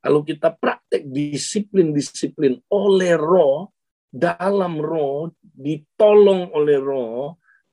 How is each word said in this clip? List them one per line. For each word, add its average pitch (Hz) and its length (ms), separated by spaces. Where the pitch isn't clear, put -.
kalau 147 240
kita 160 240
praktek - 560
disiplin-disiplin 147 1500
oleh 190 460
Roh, 160 560
dalam 175 720
Roh, 156 480
ditolong 190 1080
oleh 151 260
Roh, 135 640